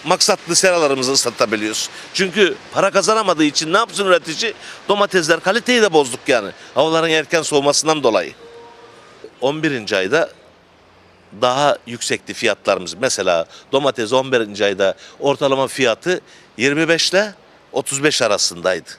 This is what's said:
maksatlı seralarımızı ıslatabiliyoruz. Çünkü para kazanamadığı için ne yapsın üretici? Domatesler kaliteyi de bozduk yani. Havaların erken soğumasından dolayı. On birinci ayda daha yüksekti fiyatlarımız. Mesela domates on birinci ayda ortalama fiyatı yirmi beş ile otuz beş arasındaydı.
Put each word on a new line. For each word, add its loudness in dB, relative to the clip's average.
maksatlı 0
seralarımızı 2
ıslatabiliyoruz. -2
Çünkü 0
para 0
kazanamadığı 2
için -2
ne 4
yapsın -2
üretici? 0
Domatesler 2
kaliteyi 0
de 2
bozduk 2
yani. 0
Havaların 2
erken 0
soğumasından 0
dolayı. 0
On -2
birinci -2
ayda 0
daha 2
yüksekti -6
fiyatlarımız. 0
Mesela 0
domates 0
on 0
birinci 0
ayda 2
ortalama 0
fiyatı -2
yirmi 0
beş 2
ile 0
otuz -4
beş 2
arasındaydı. -2